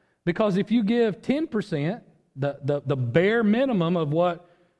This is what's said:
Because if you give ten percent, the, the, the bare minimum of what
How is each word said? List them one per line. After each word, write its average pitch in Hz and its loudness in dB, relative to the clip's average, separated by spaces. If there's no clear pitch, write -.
Because 175 0
if 196 0
you 233 2
give 226 0
ten 302 -2
percent, 175 -4
the, 139 -4
the, 143 -2
the 139 -2
bare 170 2
minimum 208 2
of 151 -2
what 170 0